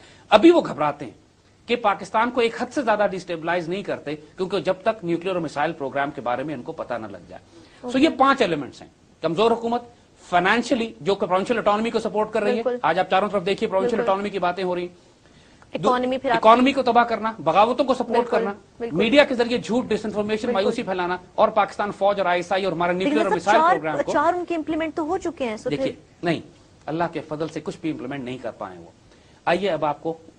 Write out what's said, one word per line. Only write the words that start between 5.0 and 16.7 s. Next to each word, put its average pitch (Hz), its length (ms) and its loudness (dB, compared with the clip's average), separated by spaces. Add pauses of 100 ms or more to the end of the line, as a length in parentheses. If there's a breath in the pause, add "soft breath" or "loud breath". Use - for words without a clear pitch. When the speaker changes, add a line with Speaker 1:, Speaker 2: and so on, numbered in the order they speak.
Speaker 1:
न्यूक्लियर 170 320 -2
और 175 60 -4
missile 151 300 -2
program 139 380 -4
के 143 100 -12
बारे 123 240 -2
में 151 100 -8
इनको 127 180 -10
पता 113 260 -8
न 107 60 -12
लग 92 240 -16
जाए। 92 120 -18 (420 loud breath)
So 247 80 -10
Speaker 2:
ओके। 247 80 2
Speaker 1:
ये 294 100 6
पांच 269 340 4
elements 147 400 -4
हैं, - 80 -20 (320)
कमजोर 170 300 2
हुकूमत, 233 360 -4 (340 soft breath)
financially 220 800 2
जो 180 120 2
कि 196 120 -4
provincial 190 320 0
autonomy 214 320 0
को 226 80 0
सपोर्ट 214 340 -4
कर 220 100 0
रही 214 140 0
है, 226 60 -2
Speaker 2:
बिल्कुल। 247 220 -4
Speaker 1:
आज 165 140 2
आप 185 80 2
चारों 190 220 2
तरफ 190 140 -2
देखिए 196 260 -2
provincial 190 300 0
Speaker 2:
बिल्कुल। 202 140 2
Speaker 1:
autonomy 202 180 -2
की 196 80 -4
बातें 180 260 -2
हो 180 100 -2
रही 175 100 -4
हैं। 175 120 -12 (800 soft breath)
Speaker 2:
इकोनॉमी, 254 440 2
फिर 262 120 -2
आप 226 80 4
Speaker 1:
economy 233 340 8